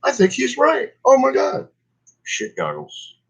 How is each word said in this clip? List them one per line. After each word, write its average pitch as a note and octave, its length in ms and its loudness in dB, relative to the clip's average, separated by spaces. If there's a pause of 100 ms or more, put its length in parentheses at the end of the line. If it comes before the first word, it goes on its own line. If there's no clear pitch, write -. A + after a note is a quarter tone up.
I C#4+ 80 -2
think F#3+ 220 2
he's F3 240 -4
right. D#4 320 0 (160)
Oh F3+ 120 6
my C4 140 4
God. G3 360 -2 (560)
Shit - 320 -8
goggles. D2+ 600 -10 (140)